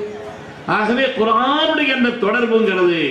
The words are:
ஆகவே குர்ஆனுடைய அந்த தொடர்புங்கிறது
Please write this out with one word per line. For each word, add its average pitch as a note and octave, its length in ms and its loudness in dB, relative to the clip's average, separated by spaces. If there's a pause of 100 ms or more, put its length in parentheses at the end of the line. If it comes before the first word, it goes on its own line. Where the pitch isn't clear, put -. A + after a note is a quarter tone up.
(680)
ஆகவே G#3+ 360 0
குர்ஆனுடைய C4+ 920 2
அந்த A#3+ 140 2
தொடர்புங்கிறது G3+ 920 2 (100)